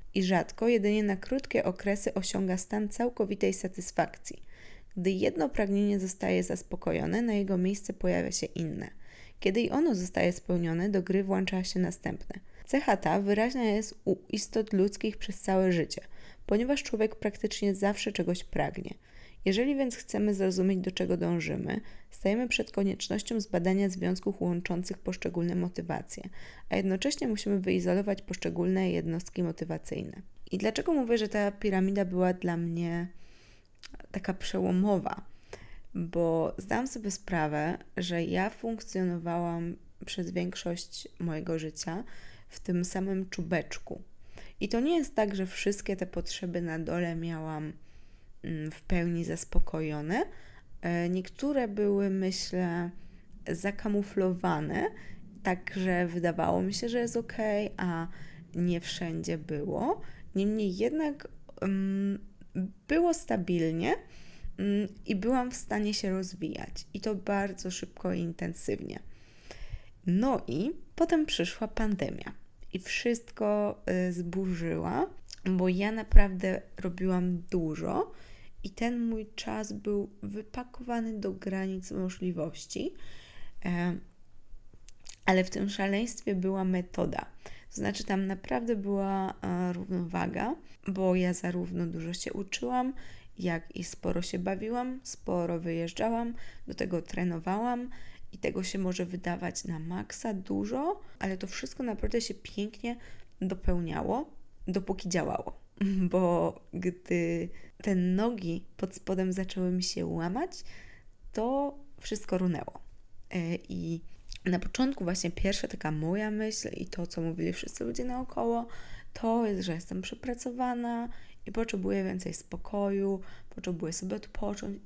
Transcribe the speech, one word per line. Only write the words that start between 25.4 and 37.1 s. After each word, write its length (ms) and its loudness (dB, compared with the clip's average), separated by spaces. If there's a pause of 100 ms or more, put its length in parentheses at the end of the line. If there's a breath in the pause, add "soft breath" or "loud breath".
motywacje, 720 -2 (400 loud breath)
a 80 2
jednocześnie 520 2
musimy 320 0
wyizolować 600 2
poszczególne 680 0
jednostki 520 -2
motywacyjne". 800 -4 (280)
I 80 -2
dlaczego 340 2
mówię, 260 4
że 100 2
ta 240 2
piramida 520 2
była 280 4
dla 240 0
mnie 520 0 (1040 soft breath)
taka 240 -4
przełomowa? 880 2 (720 loud breath)
Bo 640 2
zdałam 280 0
sobie 240 -4